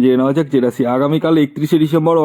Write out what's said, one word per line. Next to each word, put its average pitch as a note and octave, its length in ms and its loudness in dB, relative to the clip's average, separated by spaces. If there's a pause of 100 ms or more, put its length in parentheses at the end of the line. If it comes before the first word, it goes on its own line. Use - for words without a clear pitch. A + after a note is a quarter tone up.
জেনে B2+ 140 2
নেওয়া C3+ 200 0
যাক, D#3+ 160 -2
যে C#3 80 2
রাশি B2 260 -2
আগামীকাল D3 500 -2
একত্রিশে D3+ 480 0
ডিসেম্বর, D#3+ 400 0